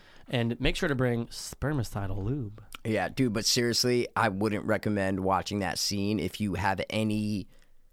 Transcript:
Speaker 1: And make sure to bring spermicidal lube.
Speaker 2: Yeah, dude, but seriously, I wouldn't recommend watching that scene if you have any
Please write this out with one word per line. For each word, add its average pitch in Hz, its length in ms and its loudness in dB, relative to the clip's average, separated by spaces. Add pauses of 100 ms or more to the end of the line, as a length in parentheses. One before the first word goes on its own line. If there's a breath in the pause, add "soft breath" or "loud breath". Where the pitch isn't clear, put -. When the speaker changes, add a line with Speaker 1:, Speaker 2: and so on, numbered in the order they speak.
(300 loud breath)
Speaker 1:
And 117 300 0
make 131 160 2
sure 185 120 0
to 143 60 2
bring 120 320 2
spermicidal 107 960 -4
lube. 107 400 -4 (220)
Speaker 2:
Yeah, 101 240 0
dude, 120 240 2
but 104 120 0
seriously, 123 720 2
I 113 120 4
wouldn't 101 380 0
recommend 101 540 0
watching 95 400 0
that 90 180 -2
scene 101 420 0
if - 200 -4
you 104 140 0
have 92 260 0 (100)
any 107 580 -2 (440)